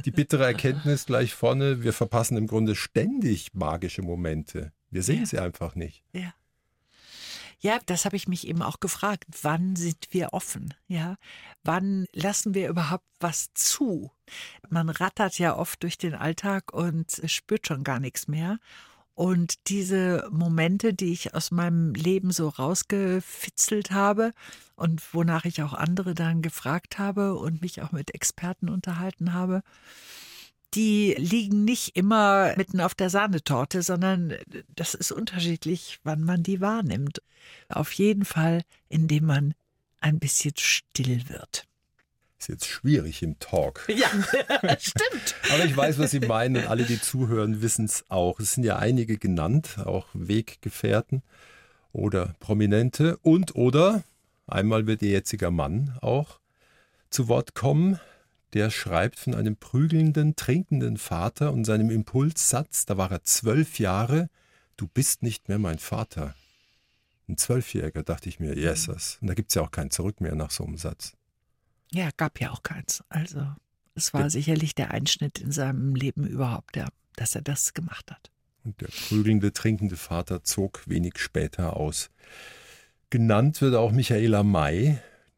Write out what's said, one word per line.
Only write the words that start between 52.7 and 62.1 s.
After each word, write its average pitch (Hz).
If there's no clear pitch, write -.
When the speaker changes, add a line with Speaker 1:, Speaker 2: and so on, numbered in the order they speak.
Speaker 1:
Und 165
oder, 156
einmal 110
wird 110
Ihr 101
jetziger 98
Mann 90
auch 135
zu 123
Wort 123
kommen. 165
Der 107
schreibt 92
von 127
einem 107
prügelnden, 156
trinkenden 127
Vater 110
und 120
seinem 110
Impulssatz, 127